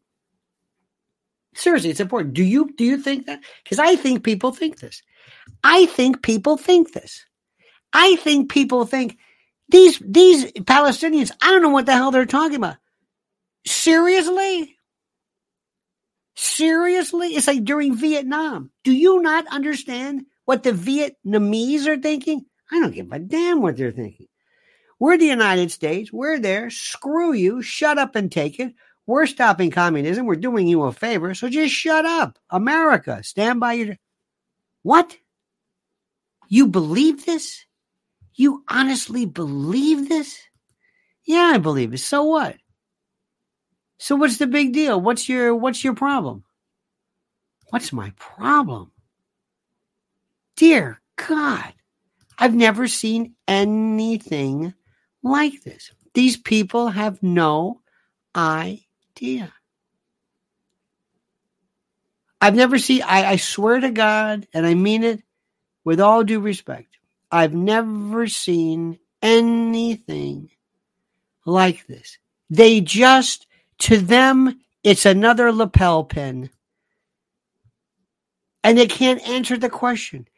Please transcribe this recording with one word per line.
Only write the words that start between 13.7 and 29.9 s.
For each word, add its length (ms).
Seriously? 1000
It's 140
like 160
during 320
Vietnam. 760
Do 80
you 280
not 280
understand 800
what 180
the 80
Vietnamese 1160
are 100
thinking? 480
I 80
don't 160
give 160
a 80
damn 420
what 160
they're 140
thinking. 380
We're 180
the 80
United 460
States. 400
We're 260
there. 320
Screw 600
you. 280
Shut 380
up 160
and 160
take 300
it. 120
We're 200
stopping 460
communism. 540